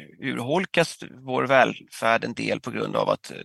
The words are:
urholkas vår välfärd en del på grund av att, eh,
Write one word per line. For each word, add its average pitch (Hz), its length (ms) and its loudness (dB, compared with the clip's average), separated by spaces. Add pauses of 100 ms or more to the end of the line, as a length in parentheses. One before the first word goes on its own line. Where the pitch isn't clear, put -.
(200)
urholkas 135 760 -2 (280)
vår 131 180 0
välfärd 117 800 2
en 117 100 -4
del 110 260 -4
på - 100 -10
grund 107 260 -4
av - 140 0
att, - 200 -2
eh, - 140 -14